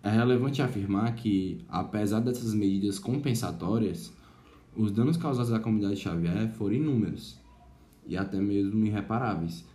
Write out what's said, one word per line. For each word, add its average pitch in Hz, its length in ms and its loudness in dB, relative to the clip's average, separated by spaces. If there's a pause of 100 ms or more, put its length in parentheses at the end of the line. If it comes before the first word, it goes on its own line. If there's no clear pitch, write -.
é 101 60 0
relevante 123 500 4
afirmar 101 540 0
que, 95 520 0
apesar 104 540 0
dessas 117 320 0
medidas 98 460 2
compensatórias, 110 1120 -2 (640)
os 104 160 2
danos 131 240 4
causados 123 340 0
à 113 80 2
comunidade 107 360 0
de 98 80 -6
Xavier 87 480 0
foram 107 240 -2
inúmeros 127 640 -2 (680)
e 90 120 -4
até 98 180 -4
mesmo 101 480 0
irreparáveis, 101 800 -2 (100)